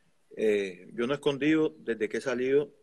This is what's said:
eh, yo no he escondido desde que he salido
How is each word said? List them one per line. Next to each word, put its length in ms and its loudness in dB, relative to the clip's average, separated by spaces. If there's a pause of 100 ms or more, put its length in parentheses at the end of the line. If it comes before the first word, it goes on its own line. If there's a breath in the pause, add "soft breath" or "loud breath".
(360 soft breath)
eh, 580 0
yo 140 -2
no 60 0
he 20 0
escondido 640 0
desde 300 -4
que 80 -4
he 40 -6
salido 600 0